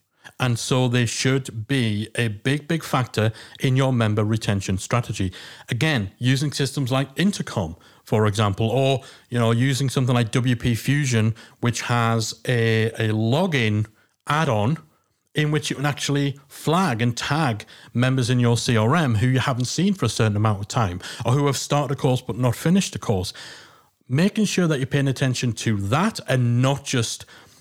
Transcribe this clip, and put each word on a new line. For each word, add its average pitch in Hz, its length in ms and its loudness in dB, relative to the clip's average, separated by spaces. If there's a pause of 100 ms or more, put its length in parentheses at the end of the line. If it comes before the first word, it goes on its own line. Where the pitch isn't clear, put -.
(400)
And 123 180 2
so 127 300 0
they 123 160 2
should 131 600 -2
be 110 480 -2
a 117 140 0
big, 131 400 -4
big 165 160 -2
factor 113 480 0 (280)
in 131 160 2
your 131 160 2
member 110 320 2
retention 101 540 -2
strategy. 104 540 -2 (360)
Again, 120 500 0
using 131 340 0
systems 131 400 -2
like 135 240 0
Intercom, 117 600 -2 (280)
for 107 220 2
example, 107 440 0
or, 135 320 2 (280)
you 123 80 -2
know, 113 120 4
using 131 400 0
something 127 240 2
like 120 160 2
W 127 240 0
P 120 200 0
Fusion, 123 600 0 (260)
which 117 220 -2
has 117 640 0
a, 113 460 2
a 110 200 -2
login 110 760 0 (420)
add-on 147 500 0 (560)
in 151 160 0
which 151 200 -2
you - 60 -6
can 139 100 -2
actually 139 600 -2
flag 147 560 0
and 120 140 0
tag 143 480 -2 (280)
members 127 380 2
in 127 80 2
your 120 180 4
C 117 200 0
R 110 180 4
M 139 220 2
who 104 100 2
you 127 140 2
haven't 123 260 -2
seen 190 260 0
for 185 140 -2
a 110 40 0
certain 110 260 2
amount 107 240 2
of 101 80 -8
time, 90 320 -2 (260)
or 117 60 2
who 143 140 2
have 135 100 0
started 143 360 -2
a 135 80 -6
course 127 220 2
but 107 160 -8
not 123 160 2
finished 185 400 0
a - 40 -6
course. 95 340 -2 (800)
Making 190 360 2
sure 180 220 2
that 151 100 2
you're 131 80 -2
paying 139 220 0
attention 127 440 0 (120)
to 110 120 2 (120)
that 175 300 2 (100)
and 123 340 2
not 139 220 2
just - 420 -4 (340)